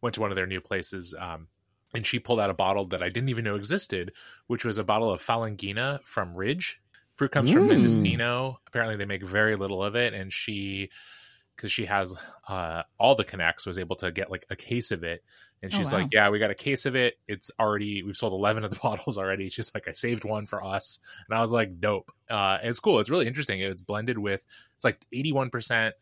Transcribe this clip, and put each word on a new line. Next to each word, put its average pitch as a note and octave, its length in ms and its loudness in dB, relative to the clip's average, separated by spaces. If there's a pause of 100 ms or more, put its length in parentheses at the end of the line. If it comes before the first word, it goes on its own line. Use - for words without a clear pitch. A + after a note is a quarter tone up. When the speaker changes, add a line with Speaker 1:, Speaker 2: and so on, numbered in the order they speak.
Speaker 1:
Went A#2 160 -2
to G#2+ 40 -2
one G#2+ 100 0
of G2 60 -2
their F#2 120 0
new F#2 120 -4
places, F2 580 -6
um, E2 280 -10 (480)
and A2 120 -4
she B2 120 0
pulled A2+ 220 2
out G2+ 100 4
a F#2+ 40 0
bottle G2 320 2
that F2+ 160 -2
I F2+ 60 0
didn't A#2 200 -2
even A#2 160 -2
know G#2 100 -2
existed, G2+ 580 -4 (360)
which A#2+ 160 -2
was G#2+ 140 0
a G#2+ 60 -2
bottle A2 280 2
of F2+ 100 -4
Falangina A2+ 800 -4
from F2+ 320 -6
Ridge. B2+ 440 -4 (340)
Fruit C#3 160 0
comes C#3 220 4
from F4 140 10
Speaker 2:
Mm. G#4 160 8
Speaker 1:
Mendocino. A#2+ 840 4
Apparently, A2+ 300 0
they G2+ 80 -2
make G2 180 -4
very G#2 320 4
little G2 300 -2
of G2+ 100 -2
it, A#2+ 200 2
and F#2+ 180 -8
she, G2 560 -6 (680)
'cause G#2+ 140 -6
she - 140 -2
has, F#2+ 320 0 (320)
uh, E2+ 340 -4 (160)
all B2+ 160 8
the C#3 80 0
connects, F2 440 0
was F#2 120 -6
able F2+ 180 -4
to F#2 140 -2
get, F#2 200 -4
like, F#2 200 -8
a F#2+ 60 -8
case - 340 -4
of F2 140 -4
it. E2+ 180 -6 (400)
And F#2+ 100 -8
Speaker 3:
Oh, - 40 -2
Speaker 1:
she's - 160 0
Speaker 3:
wow. G#2+ 60 2
Speaker 1:
like, F2+ 120 0
"Yeah, G#2 200 6
we G#2 100 0
got G#2+ 100 2
a G2+ 60 -4
case C#3 300 -2
of C3 100 0
it. B2 220 2 (100)
It's G#2 220 -6 (100)
already, G#2 420 0
we've G2 140 -8
sold G#2+ 160 0
eleven G#2 320 2
of G2+ 60 -4
the - 60 -8
<laughs> - 60 -14
bottles A2 360 -2
already." F#2+ 320 -2
She's - 240 -8
like, - 120 -8
"I E2 60 -10
saved A#2 320 -4
one G#2+ 220 -4
for G2+ 180 -6
us." G2 340 -4 (300)
And A2 100 0
I - 40 4
was A2+ 100 2
like, G#2 280 0
"Dope." G2+ 300 0 (180)
Uh, G2 340 2
it's A#2 180 -4
cool. F3+ 180 6
It's G#2+ 120 0
really D#3+ 180 2
interesting. B2+ 320 -4
It's F#2+ 220 -4
blended A2 360 -2
with, G2+ 260 -2 (300)
it's, - 100 -16
like, - 280 0
eighty-one C3+ 380 0
percent A2+ 520 0